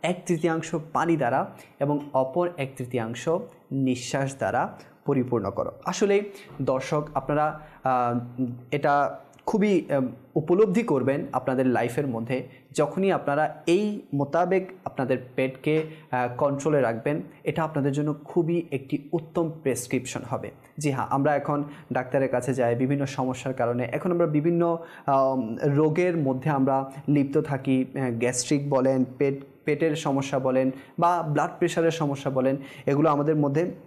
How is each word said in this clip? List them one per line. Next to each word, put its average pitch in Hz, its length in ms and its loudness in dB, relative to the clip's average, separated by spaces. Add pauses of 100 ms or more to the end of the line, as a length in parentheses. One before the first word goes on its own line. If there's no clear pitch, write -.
এক 180 240 -2
তৃতীয়াংশ 165 480 0 (180)
পানি 165 240 2
দ্বারা 139 340 0 (300)
এবং 143 200 0 (120)
অপর 151 440 0
এক 131 200 -6
তৃতীয়াংশ 120 520 -4 (440)
নিঃশ্বাস 135 640 -2
দ্বারা 120 400 -2 (280)
পরিপূর্ণ 123 440 2
করো।" - 200 -2 (140)
আসলে 202 380 2 (400)
দর্শক, 139 520 -2
আপনারা, 151 460 0 (240)
আহ, 123 600 0 (260)
এটা 143 480 2 (280)
খুবই, 202 460 2
আহ, 139 100 2 (320)
উপলব্ধি 180 480 2
করবেন 143 500 0
আপনাদের 127 340 0
লাইফের 120 400 0
মধ্যে, 123 420 -4 (240)
যখনই 180 400 0
আপনারা 156 540 0
এই 208 360 2 (120)
মোতাবেক 175 580 0 (120)
আপনাদের 127 340 -2 (180)
পেটকে, 143 460 0 (280)
আহ, 123 260 -2
কন্ট্রোলে 143 440 0
রাখবেন, 127 420 -2 (220)
এটা 160 180 -2
আপনাদের 151 300 -2
জন্য 147 220 -2 (100)
খুবই 170 460 0
একটি - 420 -6
উত্তম 165 380 -2 (120)
প্রেসক্রিপশন 123 580 -4 (100)
হবে। 110 200 -6 (280)
জি 147 120 0
হ্যাঁ, 127 200 -2
আমরা 143 260 2
এখন 143 280 -2 (280)
ডাক্তারের 131 360 0
কাছে 123 260 0
যাই 120 200 2
বিভিন্ন 135 320 0
সমস্যার 131 480 -4
কারণে। 123 300 0
এখন 147 260 -4
আমরা 175 160 2
বিভিন্ন, 170 520 2 (280)
আম, 131 560 2
রোগের 156 540 2
মধ্যে 131 340 0
আমরা 135 420 4 (160)
লিপ্ত 143 300 4
থাকি, 135 460 2 (100)
আহ, 131 160 0
গ্যাস্ট্রিক 123 600 0
বলেন, 131 340 4 (140)
পেট, 139 240 2 (220)
পেটের 151 320 2
সমস্যা 139 420 0
বলেন 131 320 2 (280)
বা 175 240 2
ব্লাড 151 360 0
প্রেশারের 170 320 2
সমস্যা 143 400 -2
বলেন, 135 260 2 (300)
এগুলো 147 240 4
আমাদের 147 260 2
মধ্যে 151 340 2 (160)